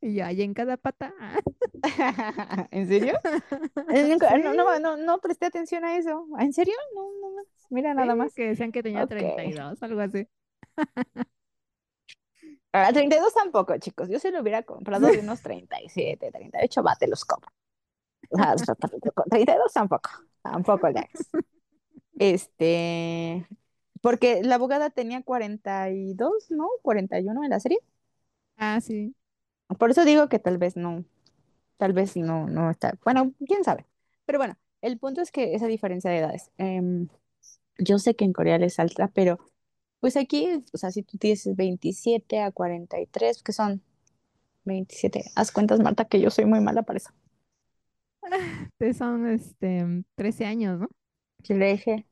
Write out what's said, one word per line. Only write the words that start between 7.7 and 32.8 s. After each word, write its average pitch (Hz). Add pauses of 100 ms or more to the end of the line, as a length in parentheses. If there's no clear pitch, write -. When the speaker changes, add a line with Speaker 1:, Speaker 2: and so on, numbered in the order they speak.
Speaker 2:
Mira, 277
nada 254
Speaker 1:
Sí, -
Speaker 2:
más. 240
Speaker 1:
que 233
decían 226
que 240
tenía 220
Speaker 2:
Ok. -
Speaker 1:
treinta 214
y 160
dos, 147
algo 226
así. 202 (500)
<laughs> - (1400)
Speaker 2:
Ah, 190
treinta 285
y 311
dos 403
tampoco, 269
chicos. -
Yo 208
sí 381
lo 359
hubiera 220
comprado 220
de -
unos 208
Speaker 1:
<laughs> -
Speaker 2:
treinta -
y -
siete, -
treinta -
y -
ocho, -
va, -
te -
los -
compro. - (800)
O 175
sea, 160
<laughs> -
con -
treinta 233
y -
dos 480
tampoco. 196 (320)
Tampoco 180
le 123
hagas. -
Speaker 1:
<laughs> - (560)
Speaker 2:
Este, 170 (560)
porque 240
la 247
abogada 277
tenía 247
cuarenta 208
y 190
dos, 320
¿no? 320 (140)
Cuarenta 190
y 185
uno 247
en 277
la 208
serie. 285 (800)
Speaker 1:
Ah, 214
sí. 220 (640)
Speaker 2:
Por 233
eso 339
digo 302
que 220
tal 180
vez 180
no, 175 (720)
tal 196
vez 190
no, 165
no 160
está. -